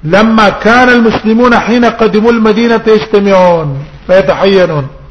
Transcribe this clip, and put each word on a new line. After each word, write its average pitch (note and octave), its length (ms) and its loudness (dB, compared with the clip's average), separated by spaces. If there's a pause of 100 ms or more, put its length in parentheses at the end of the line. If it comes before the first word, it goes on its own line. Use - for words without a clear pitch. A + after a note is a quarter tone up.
لما G#3 440 2
كان A#3+ 400 2
المسلمون A#3 680 0
حين A#3+ 260 0
قدموا A3 480 0
المدينة A3+ 540 0
يجتمعون F#3 960 0 (220)
فيتحينون. F3+ 840 0 (220)